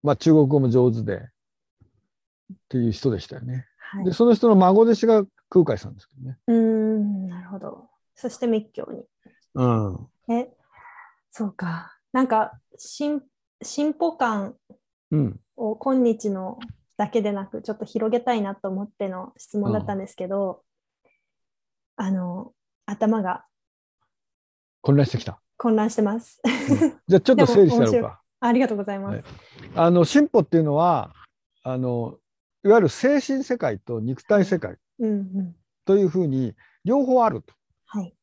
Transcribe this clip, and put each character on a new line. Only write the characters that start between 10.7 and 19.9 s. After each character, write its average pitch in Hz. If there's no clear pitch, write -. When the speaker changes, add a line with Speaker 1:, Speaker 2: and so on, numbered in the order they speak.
Speaker 2:
そ 214
う 190
か。 170
な 254
ん 262
か、 220
進-、 294
進 294
歩 330
感 214
Speaker 1:
う 151
ん。 110
Speaker 2:
を 220
今 262
日 226
の 190
だ 208
け 226
で 208
な 196
く、 214
ち 214
ょ -
っ 208
と 214
広 220
げ 240
た 247
い 220
な 196
と 196
思 190
っ 208
て 196
の 185
質 -
問 208
だ 214
っ -
た 202